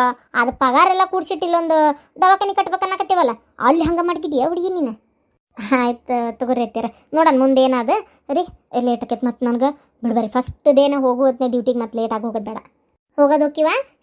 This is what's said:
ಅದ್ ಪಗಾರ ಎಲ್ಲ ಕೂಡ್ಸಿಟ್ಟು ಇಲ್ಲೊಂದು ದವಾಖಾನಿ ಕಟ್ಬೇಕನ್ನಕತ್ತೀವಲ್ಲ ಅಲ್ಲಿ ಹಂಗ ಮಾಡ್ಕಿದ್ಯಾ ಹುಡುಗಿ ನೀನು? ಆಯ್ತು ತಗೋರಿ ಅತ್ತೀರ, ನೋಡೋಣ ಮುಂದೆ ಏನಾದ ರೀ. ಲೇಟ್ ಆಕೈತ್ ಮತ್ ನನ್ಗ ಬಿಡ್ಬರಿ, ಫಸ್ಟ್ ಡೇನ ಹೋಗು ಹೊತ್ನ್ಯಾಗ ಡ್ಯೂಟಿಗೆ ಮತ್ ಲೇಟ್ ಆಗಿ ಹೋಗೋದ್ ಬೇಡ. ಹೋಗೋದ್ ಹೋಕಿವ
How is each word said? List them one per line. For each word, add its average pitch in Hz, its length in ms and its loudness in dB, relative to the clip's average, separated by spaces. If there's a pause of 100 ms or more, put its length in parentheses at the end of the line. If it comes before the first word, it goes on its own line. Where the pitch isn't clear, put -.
(340)
ಅದ್ 247 220 0
ಪಗಾರ 277 340 4
ಎಲ್ಲ 370 160 2
ಕೂಡ್ಸಿಟ್ಟು 370 400 -4
ಇಲ್ಲೊಂದು 339 300 0 (460)
ದವಾಖಾನಿ 392 320 2
ಕಟ್ಬೇಕನ್ನಕತ್ತೀವಲ್ಲ 370 760 0 (280)
ಅಲ್ಲಿ 311 240 2
ಹಂಗ 330 200 0
ಮಾಡ್ಕಿದ್ಯಾ 311 460 -2
ಹುಡುಗಿ 349 200 -4
ನೀನು? 302 420 -6 (640)
ಆಯ್ತು 240 680 -4
ತಗೋರಿ 247 240 -2
ಅತ್ತೀರ, 226 220 -6 (300)
ನೋಡೋಣ 311 240 4
ಮುಂದೆ 262 220 4
ಏನಾದ 254 280 0 (440)
ರೀ. - 140 -2 (340)
ಲೇಟ್ 240 240 -2
ಆಕೈತ್ 240 200 -6
ಮತ್ 240 180 -4
ನನ್ಗ 240 200 -2 (420)
ಬಿಡ್ಬರಿ, 233 240 0
ಫಸ್ಟ್ - 460 0
ಡೇನ 277 240 4
ಹೋಗು 254 260 0
ಹೊತ್ನ್ಯಾಗ 254 260 0
ಡ್ಯೂಟಿಗೆ 240 280 -2
ಮತ್ 226 180 -8
ಲೇಟ್ 226 160 -2
ಆಗಿ 220 120 -6
ಹೋಗೋದ್ 220 200 -6
ಬೇಡ. 220 120 -10 (600)
ಹೋಗೋದ್ 285 260 4
ಹೋಕಿವ 302 240 0 (360)